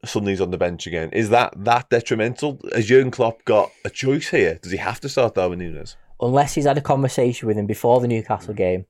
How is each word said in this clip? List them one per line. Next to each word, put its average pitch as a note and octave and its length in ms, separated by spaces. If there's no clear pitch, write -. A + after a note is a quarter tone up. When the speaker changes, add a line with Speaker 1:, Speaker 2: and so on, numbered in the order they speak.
Speaker 1:
suddenly G2+ 280
he's F#2+ 80
on F2+ 100
the F2+ 80
bench F2 280
again? D#2+ 260
Is G#2+ 180
that, A#2+ 260
that A#2 320
detrimental? A#2+ 720
Has A2 120
Jurgen B2+ 260
Klopp A2+ 320
got G#2 260
a G2+ 60
choice C#3 400
here? F2+ 300
Does F2+ 120
he F#2+ 60
have - 220
to C#3 80
start B2 280
Darwin F2+ 240
Núñez? D#2+ 340
Speaker 2:
Unless C3+ 340
he's C#3+ 120
had C#3 100
a C#3+ 60
conversation C3 640
with G#2+ 100
him G#2 100
before A#2+ 340
the A#2+ 80
Newcastle A2 440
game F#2 380